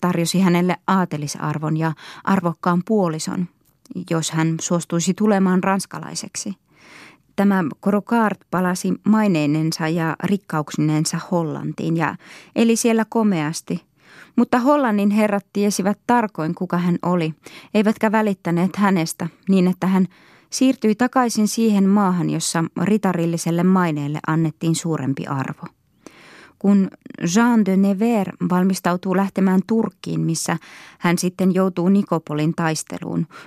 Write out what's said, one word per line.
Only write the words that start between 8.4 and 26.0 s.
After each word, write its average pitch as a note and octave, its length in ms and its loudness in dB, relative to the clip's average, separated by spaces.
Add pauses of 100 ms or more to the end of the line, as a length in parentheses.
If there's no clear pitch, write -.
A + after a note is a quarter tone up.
palasi F#3 420 -2 (100)
maineinensa D#3+ 840 2
ja E3 360 -2
rikkauksinensa D#3 960 -2 (120)
Hollantiin D#3+ 640 -4
ja D#3+ 180 -2 (400)
eli A3+ 200 4
siellä A3+ 340 2
komeasti. F3+ 800 -2 (480)
Mutta B3 240 2
Hollannin A#3 520 2
herrat G#3 420 0
tiesivät G3+ 540 0
tarkoin, G3+ 480 0
kuka F3+ 220 -4
hän F3 240 0
oli, E3+ 320 0 (400)
eivätkä G#3+ 380 2
välittäneet F#3+ 640 0
hänestä F#3 520 0 (220)
niin, F#3+ 180 4
että F#3 200 -2
hän F#3+ 200 2 (420)
siirtyi B3+ 460 0
takaisin A#3+ 520 0
siihen G3+ 420 2
maahan, F#3 400 2
jossa E3 340 -2 (180)
ritarilliselle E3+ 800 0
maineelle D#3 640 0
annettiin D#3+ 480 0
suurempi C#3+ 520 -4
arvo. - 400 -8 (920)